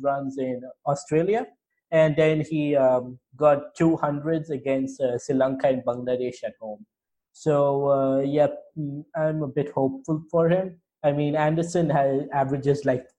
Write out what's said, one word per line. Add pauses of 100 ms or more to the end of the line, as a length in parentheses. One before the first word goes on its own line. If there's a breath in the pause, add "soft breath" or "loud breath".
runs
in (240)
Australia. (460)
And
then
he,
um, (160)
got
two
hundreds
against,
uh,
Sri
Lanka
and
Bangladesh
at
home. (480)
So,
uh,
yeah, (300)
mm, (100)
I'm
a
bit
hopeful
for
him. (240)
I
mean,
Anderson
ha-,
averages,
like, (120)